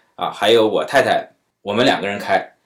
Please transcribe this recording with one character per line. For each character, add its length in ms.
啊， 160
还 200
有 160
我 160
太 180
太， 280
我 100
们 140
两 160
个 60
人 120
开， 340